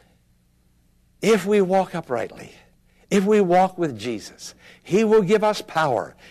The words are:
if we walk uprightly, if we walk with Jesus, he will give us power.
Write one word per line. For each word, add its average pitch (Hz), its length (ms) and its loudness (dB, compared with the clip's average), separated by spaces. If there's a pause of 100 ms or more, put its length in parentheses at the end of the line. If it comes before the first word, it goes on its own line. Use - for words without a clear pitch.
(1200)
if 190 280 0
we 208 140 2
walk 185 340 -2
uprightly, 120 560 -8 (580)
if 190 160 0
we 214 160 4
walk 185 360 2
with 151 200 -4
Jesus, 107 560 -12 (300)
he 202 200 0
will 220 200 4
give 196 200 2
us 214 180 -2
power. 120 540 -4 (160)